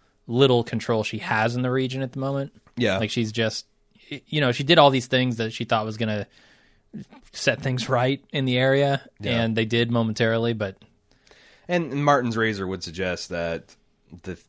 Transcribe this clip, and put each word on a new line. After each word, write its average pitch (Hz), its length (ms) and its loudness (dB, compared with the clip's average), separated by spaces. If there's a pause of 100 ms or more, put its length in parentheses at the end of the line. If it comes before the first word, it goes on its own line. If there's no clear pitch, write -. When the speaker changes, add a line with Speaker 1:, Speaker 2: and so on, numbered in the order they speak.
(260)
Speaker 1:
little 123 380 4
control 113 380 -2
she 107 160 -6
has 113 380 0
in 123 60 -2
the 127 80 -2
region 131 320 -2
at 127 100 -8
the 135 80 -8
moment. 139 320 -6 (240)
Speaker 2:
Yeah. 104 220 2
Speaker 1:
Like, 107 120 -2
she's 110 220 -2
just, 110 340 -2 (440)
y-, 139 180 -10
you 151 120 -2
know, 127 120 2
she 139 120 -2
did 165 140 6
all 143 120 10
these 131 160 0
things 127 300 0
that 110 160 -4
she - 120 -6
thought 110 200 0
was 110 140 -8
gonna 107 280 -2 (1080)
set - 280 -2
things 127 280 -4
right 131 440 0
in 139 120 -2
the 127 120 0
area, 139 460 2 (180)
Speaker 2:
Yeah. 117 220 -2
Speaker 1:
and 113 140 0
they 113 80 2
did 117 260 0
momentarily, 113 600 0
but 104 240 -6 (880)
Speaker 2:
And 147 380 -2
Martin's 123 320 2
Razor 107 300 -2
would 92 180 -6
suggest 87 460 -6
that 85 440 -6 (480)
the, 90 160 -10 (100)